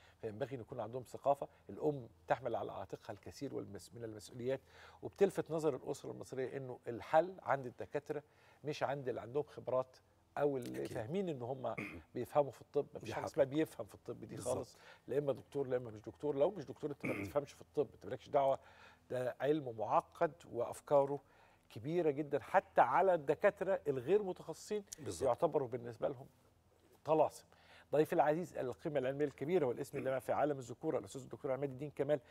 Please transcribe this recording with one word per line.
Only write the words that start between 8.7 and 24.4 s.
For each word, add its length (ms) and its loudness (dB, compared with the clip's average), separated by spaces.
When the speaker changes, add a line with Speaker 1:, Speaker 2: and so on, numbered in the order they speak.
Speaker 1:
عند 260 -2
اللي 120 -4
عندهم 220 -4
خبرات 540 -4
أو 180 2
اللي 280 -4
Speaker 2:
أكيد. 120 -6
Speaker 1:
فاهمين 320 -2
إن 140 -4
هم 340 -4
<clears throat> 380 -12
بيفهموا 360 2
في 100 -18
الطب. 340 -2
مفيش 140 -10
Speaker 2:
دي 60 -6
Speaker 1:
حاجة 100 -4
Speaker 2:
حقيقة. 80 -6
Speaker 1:
اسمها 140 4
بيفهم 400 -2
في 80 -20
الطب 260 -12
دي 60 -12
Speaker 2:
بالظبط. 280 -4
Speaker 1:
خالص، 220 -8
لا 100 2
إما 140 0
دكتور 340 -4
لا 100 -2
إما 140 -4
مش 100 -14
دكتور. 360 -4
لو 140 6
مش 140 -8
دكتور 260 -8
أنت 160 -8
ما 80 0
Speaker 2:
<clears throat> 80 -6
Speaker 1:
بتفهمش 300 -2
في 100 -20
الطب، 320 -2
أنت 120 -16
مالكش 220 -8
دعوة. 300 4
ده 300 -2
علم 380 0
معقد 540 0
وأفكاره 680 2
كبيرة 400 0
جدا، 320 -2
حتى 380 2
على 340 6
الدكاترة 720 2
الغير 340 2
متخصصين 640 -6